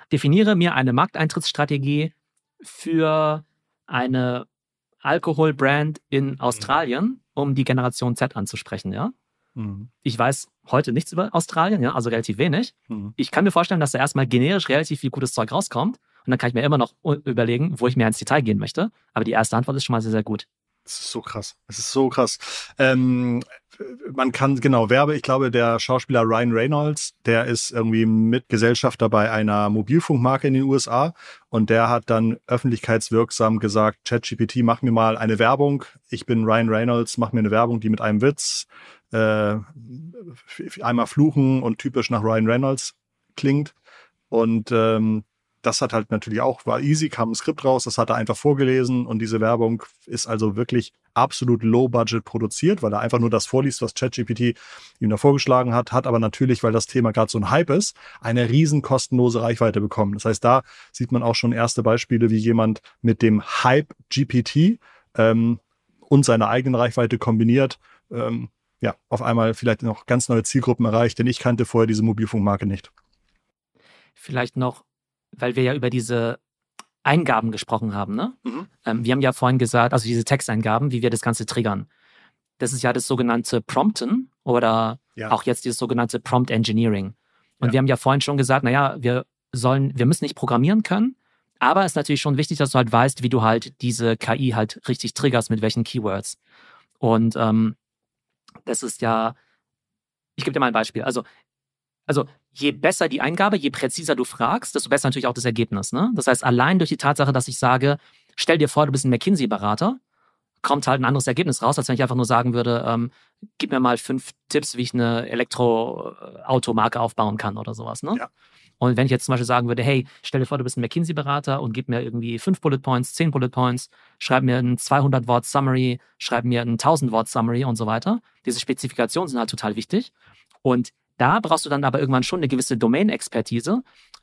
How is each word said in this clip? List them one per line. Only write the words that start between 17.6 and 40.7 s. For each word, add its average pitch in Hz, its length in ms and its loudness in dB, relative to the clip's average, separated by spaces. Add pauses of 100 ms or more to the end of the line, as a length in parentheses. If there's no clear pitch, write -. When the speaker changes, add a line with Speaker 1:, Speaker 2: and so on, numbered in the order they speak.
Speaker 1:
wo 123 80 2
ich 123 80 0
mehr 113 120 4
ins 110 120 0
Detail 143 220 0
gehen 107 180 0
möchte. 160 320 -4 (220)
Aber 110 120 -2
die 110 60 -4
erste 113 260 0
Antwort 135 200 -2
ist 139 80 -6
schon 127 80 -2
mal 113 80 0
sehr, 110 100 -4
sehr 110 120 0
gut. 107 220 -8 (400)
Speaker 2:
Das - 140 -12
ist - 120 -12
so 117 100 -10
krass. - 340 -12 (120)
Es 107 100 -14
ist - 140 -8
so 135 180 2
krass. 123 280 0 (420)
Ähm, 127 640 2 (680)
man 131 200 2
kann, 135 280 0
genau, 120 300 4
Werbe-, 143 260 4
ich 143 60 -6
glaube, 131 300 0
der 117 280 2
Schauspieler 127 420 0
Ryan 113 300 2
Reynolds, 147 640 -2 (100)
der 117 200 4
ist 123 260 -2
irgendwie 113 340 2
Mitgesellschafter 113 1040 2
bei 110 220 2
einer 104 380 2
Mobilfunkmarke 127 800 0
in 135 60 2
den 131 100 2
U 135 120 2
S 131 120 0
A 131 260 0 (360)
und 110 200 2
der 113 200 4
hat 120 200 0
dann 113 280 2 (100)
öffentlichkeitswirksam 113 1120 0
gesagt, 107 460 0
„Chat 120 180 -2
G - 120 -8
P 113 120 0
T, 123 160 0
mach 117 180 2
mir 123 100 2
mal 113 260 2
eine 110 200 0
Werbung. 135 480 2 (240)
Ich - 160 -10
bin 113 200 2
Ryan 113 240 4
Reynolds, 117 480 0
mach 117 160 -2
mir 117 60 2
eine 107 120 2
Werbung, 113 300 2
die 110 80 0
mit 107 120 0
einem 107 200 0
Witz, - 440 -2 (460)
äh, 107 420 2
f-, 131 1080 -14
f-, - 220 -14